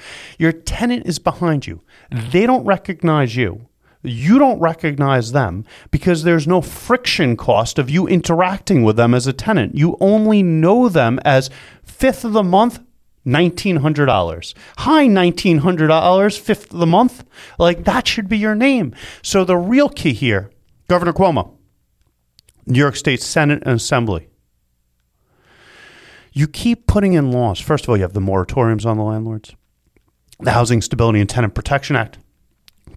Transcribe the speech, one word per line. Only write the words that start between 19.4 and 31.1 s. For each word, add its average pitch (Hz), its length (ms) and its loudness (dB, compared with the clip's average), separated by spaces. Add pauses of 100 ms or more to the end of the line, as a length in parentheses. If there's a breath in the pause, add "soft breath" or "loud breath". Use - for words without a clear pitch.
the 180 100 2
real 233 320 2
key - 240 -2
here, 104 400 -2 (380)
Governor 175 240 0
Cuomo, 165 400 0 (1120)
New 123 140 0
York 143 180 0
State 127 240 -4
Senate 147 440 -2
and 131 100 0
Assembly. 113 520 -2 (2000 loud breath)
You 143 120 0
keep - 400 -4
putting 202 260 2
in 143 180 2
laws. 120 280 -2
First - 260 -2
of - 40 -4
all, 120 60 2
you 101 60 2
have 92 120 -2
the 104 60 -2
moratoriums 101 680 -2
on 110 100 -2
the 107 60 -2
landlords, 110 520 -8 (840)
the 120 120 -2
Housing 117 300 2
Stability 117 400 0